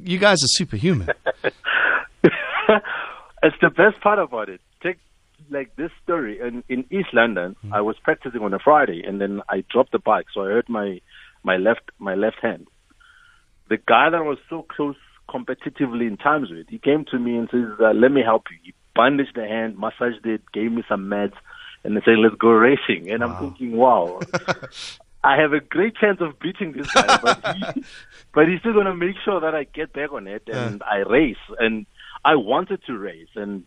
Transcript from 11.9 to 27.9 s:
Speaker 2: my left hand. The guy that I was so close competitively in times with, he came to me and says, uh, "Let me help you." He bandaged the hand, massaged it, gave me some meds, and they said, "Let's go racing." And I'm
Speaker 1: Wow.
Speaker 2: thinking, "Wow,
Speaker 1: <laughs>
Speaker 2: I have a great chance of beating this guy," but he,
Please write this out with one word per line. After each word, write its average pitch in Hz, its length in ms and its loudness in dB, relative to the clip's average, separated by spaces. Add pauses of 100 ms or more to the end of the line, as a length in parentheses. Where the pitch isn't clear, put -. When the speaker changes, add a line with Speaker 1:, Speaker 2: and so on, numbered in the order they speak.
Speaker 2:
my 98 160 -6
left 107 260 -2
hand. 87 260 -4 (1000)
The 110 80 -2
guy 120 340 4
that 165 60 0
I 165 60 -2
was 147 160 -4 (100)
so 165 140 -10
close 143 340 -6 (320)
competitively 123 800 -4
in 104 100 -4
times 147 340 -2
with, 82 200 -16
he 117 80 -14
came 147 320 0
to 131 80 -2
me 120 180 -2
and 117 140 -4
says, 123 140 0 (160)
uh, 110 120 4
"Let 117 200 6
me 139 100 2
help 113 280 2
you." - 120 -20
He - 120 -20 (200)
bandaged 139 400 2
the 113 120 -8
hand, 113 320 -6
massaged 113 480 -6
it, 110 160 -2 (100)
gave 110 200 -2
me 117 160 -2
some 98 180 -2
meds, 101 260 -2 (500)
and 104 140 -4
they 98 80 -2
said, 113 140 6
"Let's 110 180 6
go 117 140 4
racing." 110 600 4
And 117 140 -2
I'm 120 80 -4
Speaker 1:
Wow. 90 80 -10
Speaker 2:
thinking, 131 360 -8
"Wow, 110 440 4 (480)
Speaker 1:
<laughs> - 560 -10
Speaker 2:
I 139 160 6
have 151 140 0
a 147 60 2
great 190 360 -2
chance 202 240 2
of 160 200 -6
beating 175 320 -6
this - 200 -8
guy," 240 300 4
but 220 340 0
he, 196 260 -8 (260)